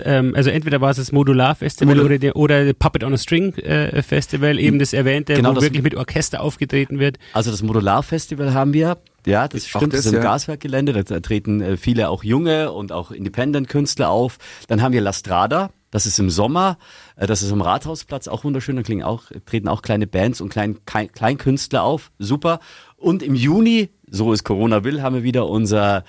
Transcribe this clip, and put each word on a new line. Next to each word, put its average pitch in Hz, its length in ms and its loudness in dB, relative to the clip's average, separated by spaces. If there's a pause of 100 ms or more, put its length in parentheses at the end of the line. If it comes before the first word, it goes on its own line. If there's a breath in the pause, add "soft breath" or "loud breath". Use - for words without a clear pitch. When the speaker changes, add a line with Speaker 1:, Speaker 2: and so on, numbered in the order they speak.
Speaker 1:
ähm, 131 300 2
also 139 160 4
entweder 151 280 0
war 139 120 4
es 127 60 -2
das 131 140 -6
Modular-Festival 139 840 2
Speaker 2:
Modul- 143 100 6
Speaker 1:
oder 139 140 4
der, 139 160 0
oder 143 380 4
Puppet - 300 0
on 135 120 0
a - 20 2
String, 170 380 0
äh, 151 480 -2
Festival, 143 560 0
eben 143 180 4
das 139 160 0
erwähnte, 139 400 0
Speaker 3:
Genau, 127 160 4
Speaker 1:
wo 135 60 4
Speaker 3:
das 131 80 2
Speaker 1:
wirklich 143 180 2
mit 147 140 0
Orchester 135 460 -4
aufgetreten 139 580 -2
wird. 139 180 0 (160 loud breath)
Speaker 3:
Also 110 160 0
das 104 140 -4
Modular-Festival 131 920 0
haben 135 200 2
wir, 165 260 0 (260)
ja, 107 220 2
das - 160 -10
Speaker 2:
Auch - 40 -12 (120)
Speaker 3:
stimmt, 147 140 0
das 135 80 0
Speaker 2:
das, 107 40 -2
Speaker 3:
ist 110 60 2
im 113 80 4
Speaker 2:
ja. 117 40 2
Speaker 3:
Gaswerkgelände, 139 720 -2
da, 104 80 0
da 95 180 -4
treten, 104 420 -2
äh, 95 160 -2
viele 113 320 0
auch 92 140 -4
junge 156 500 0
und 98 180 -8
auch 85 180 -8
Independent-Künstler 135 1040 -2
auf. 120 260 0 (300 loud breath)
Dann 110 160 2
haben 127 100 2
wir 120 80 2
La 98 120 0
Strada, 110 580 0 (180)
das 104 160 -2
ist 107 140 0
im 95 100 2
Sommer, 156 480 0 (380 loud breath)
äh, 98 100 -4
das 101 160 0
ist 101 100 -2
am 101 100 0
Rathausplatz, 131 640 -4
auch - 160 -8
wunderschön, 139 320 -4
da 123 80 -4
klingen 104 180 -4
auch, 110 220 -6 (240)
treten 104 200 -2
auch 95 140 0
kleine 107 240 0
Bands 101 360 -2
und 98 80 -8
klein-, 104 360 -2
Klein-, 107 260 -4
Kleinkünstler 135 720 -2
auf, 139 380 -2
super. 147 400 -2 (380 loud breath)
Und 180 240 0
im 135 140 0
Juni, 208 540 2 (200)
so 110 220 0
es 104 140 -2
Corona 107 400 0
will, 143 160 -4
haben 131 120 -2
wir 123 100 -2
wieder 120 260 0
unser, 101 600 0